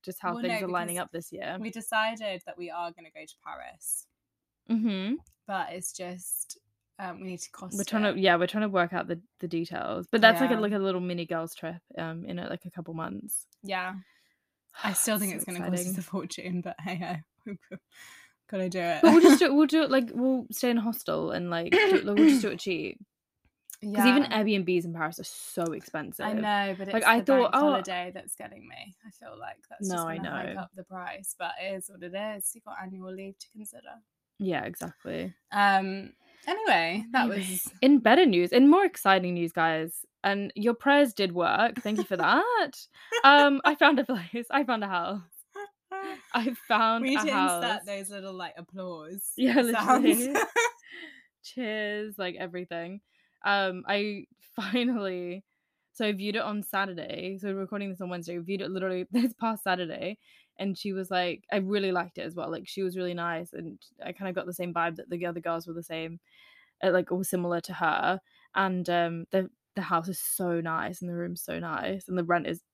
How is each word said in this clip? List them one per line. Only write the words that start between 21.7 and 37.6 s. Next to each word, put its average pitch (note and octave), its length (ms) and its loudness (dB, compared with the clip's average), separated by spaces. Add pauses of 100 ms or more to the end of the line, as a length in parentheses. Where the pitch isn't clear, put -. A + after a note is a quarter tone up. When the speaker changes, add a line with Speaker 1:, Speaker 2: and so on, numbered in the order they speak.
Speaker 1:
do, F#4+ 320 6
like, G3+ 120 0
we'll D#4 120 10
just C4+ 140 6
do G#3+ 80 -2
it F3 100 -8
Speaker 2:
<clears throat> - 0 -
Speaker 1:
cheap. E3 380 -4 (840)
'Cause G#3 240 0
even C4 180 6
Speaker 2:
Yeah. G#3+ 200 0
Speaker 1:
Airbnbs F#3 400 2
in E3+ 80 -6
Paris E3 260 -4
are D#3+ 60 -12
so - 480 -6
expensive. - 540 -8
Speaker 2:
I A3 80 -2
know, G3+ 440 -2
but G3 140 -10
Speaker 1:
Like, A3 100 0
Speaker 2:
it's G#3 40 2
Speaker 1:
I A3+ 140 6
Speaker 2:
the - 40 -6
Speaker 1:
thought, C4 280 4
Speaker 2:
bank - 20 0
Speaker 1:
"Oh," D4 160 4
Speaker 2:
holiday F3+ 440 -2
that's - 220 -14
getting - 320 -18
me. - 280 -18 (100)
I G#3+ 40 -20
feel - 280 -20
like - 300 -16
that's G3 200 -8
just F#3+ 40 -2
Speaker 1:
No, E3+ 140 -2
I E3 120 -6
Speaker 2:
gonna - 120 -8
hike - 260 -8
Speaker 1:
know. F#3+ 60 -8
Speaker 2:
up F3+ 120 -14
the F#3 100 -18
price, F#3 540 -12
but F3 220 -6
it F#3+ 160 -6
is F#3 120 -12
what F#3 140 -18
it F3 120 -10
is. G#3 400 -6
You've A3+ 100 -20
got - 180 -14
annual F#3 300 -12
leave F#3+ 260 -14
to - 120 -20
consider. A3 520 -18 (360)
Speaker 1:
Yeah, F#3 260 -2
exactly. E3+ 720 -10 (180)
Speaker 2:
Um, G3 600 2 (340)
anyway, A3 640 0
that B3+ 100 2
Speaker 1:
Anyway, A3 160 0
Speaker 2:
was F#3+ 340 -6 (100)